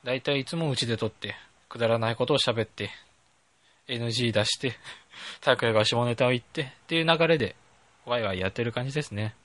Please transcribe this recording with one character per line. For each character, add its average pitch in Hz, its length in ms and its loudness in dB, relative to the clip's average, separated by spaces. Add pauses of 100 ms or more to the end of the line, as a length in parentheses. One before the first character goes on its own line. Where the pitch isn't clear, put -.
だ 127 100 -2
い 135 80 -4
た 147 100 0
い 139 80 2
い 131 40 -8
つ - 120 -8
も 165 140 0
う 123 60 0
ち 127 100 -2
で 113 100 0
撮 110 120 -2
っ - 20 -2
て、 - 240 -12 (340)
く - 100 -14
だ 117 100 2
ら 117 100 4
な 113 120 2
い 113 60 -2
こ 127 100 0
と 151 80 2
を 135 40 2
喋 117 240 0
っ 107 40 -2
て、 - 240 -8 (960)
エ 123 100 -6
ヌ 117 140 -4
ジ 120 140 0
ー 117 60 0
出 107 120 4
し - 140 -2
て、 127 180 -4 (340)
<laughs> - 320 -16
拓 127 240 4
也 113 100 4
が 107 80 6
下 120 200 2
ネ 120 100 0
タ 123 120 2
を 123 40 4
言 127 80 0
っ 120 40 -8
て - 200 -8
っ 135 40 -6 (200)
て 165 100 -2
い 165 60 2
う - 20 -2
流 165 220 4
れ 160 120 4
で、 113 180 -2 (480)
ワ 120 140 0
イ 117 40 0
ワ 98 120 -2
イ 92 60 -4
や 92 80 0
っ - 20 2
て 120 120 -6
る 117 100 -2
感 123 160 -4
じ 139 60 -8
で 151 80 -2
す - 100 -10
ね。 107 220 -6 (100)